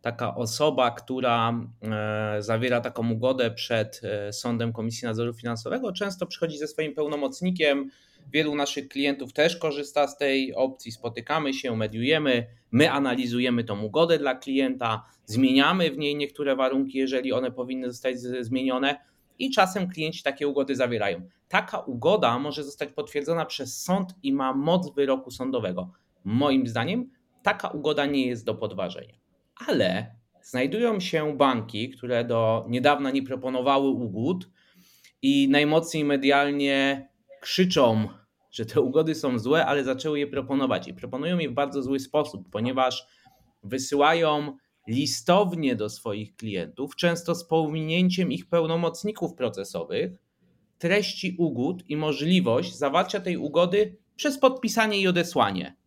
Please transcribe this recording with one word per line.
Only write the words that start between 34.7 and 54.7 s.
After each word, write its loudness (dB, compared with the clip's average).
i 4
najmocniej 2
medialnie 2
krzyczą, 4
że -6
te 2
ugody 2
są -2
złe, 4
ale 0
zaczęły -2
je -2
proponować. -2
I -14
proponują -4
je -2
w -6
bardzo -2
zły -2
sposób, -2
ponieważ 0
wysyłają 2
listownie 2
do -4
swoich -8
klientów, -6
często 0
z -12
pominięciem 0
ich -6
pełnomocników -2
procesowych, -4
treści -2
ugód 0
i -4
możliwość 2
zawarcia 0
tej -2
ugody 2
przez -2
podpisanie 2